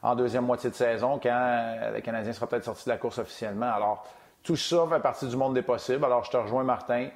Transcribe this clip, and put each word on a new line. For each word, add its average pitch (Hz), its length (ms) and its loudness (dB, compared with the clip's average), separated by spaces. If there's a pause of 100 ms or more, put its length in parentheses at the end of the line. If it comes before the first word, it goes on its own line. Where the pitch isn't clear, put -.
en 117 140 2
deuxième 123 300 2
moitié 123 260 0
de - 40 -12
saison 120 460 2
quand, 123 120 2
euh, 117 640 0
le 110 60 -2
Canadien 113 320 -4
sera 120 140 -4
peut-être 117 180 -2
sorti 110 200 -8
de 123 60 -2
la 117 80 0
course 120 200 -4
officiellement. 113 540 -4
Alors, 104 340 0 (380)
tout 170 100 0
ça 170 340 2
fait 160 120 4
partie 135 260 0
du 123 100 -2
monde 135 180 2
des 127 80 4
possibles. 127 420 0
Alors, 123 200 4
je - 60 -10
te - 60 0
rejoins, 120 260 0
Martin. 123 540 -2